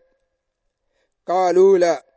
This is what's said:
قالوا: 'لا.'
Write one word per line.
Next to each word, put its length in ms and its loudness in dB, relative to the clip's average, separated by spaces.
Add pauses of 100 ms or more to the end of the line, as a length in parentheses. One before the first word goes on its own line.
(1300)
قالوا: 520 0
'لا.' 260 -2 (120)